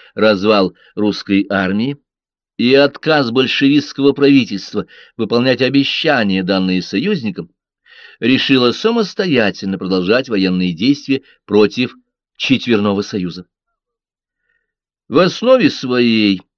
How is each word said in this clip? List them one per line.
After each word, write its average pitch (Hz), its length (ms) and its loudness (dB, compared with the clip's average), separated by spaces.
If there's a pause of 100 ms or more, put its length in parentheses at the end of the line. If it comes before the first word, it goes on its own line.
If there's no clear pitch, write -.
(160)
развал 101 600 2 (200)
русской 101 540 -2
армии 101 480 -2 (600)
и 120 160 2
отказ 143 580 2
большевистского 139 840 0
правительства 123 720 0 (280)
выполнять 120 460 0
обещания, 127 800 0
данные 92 380 0
союзникам, 113 720 -6 (680)
решила 123 520 2
самостоятельно 139 1080 -2
продолжать 92 500 -2
военные 92 460 0
действия 131 480 -2 (240)
против 104 500 0 (400)
Четверного 104 680 0
Союза. 90 420 -8 (1600)
В 139 120 0
основе 208 500 2
своей 113 720 0 (160)